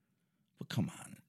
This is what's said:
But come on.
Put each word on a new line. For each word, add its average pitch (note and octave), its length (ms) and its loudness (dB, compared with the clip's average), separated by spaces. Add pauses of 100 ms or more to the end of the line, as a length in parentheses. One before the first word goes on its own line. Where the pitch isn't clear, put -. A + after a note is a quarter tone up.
(580)
But - 100 -8
come - 220 4 (100)
on. - 160 -14 (120)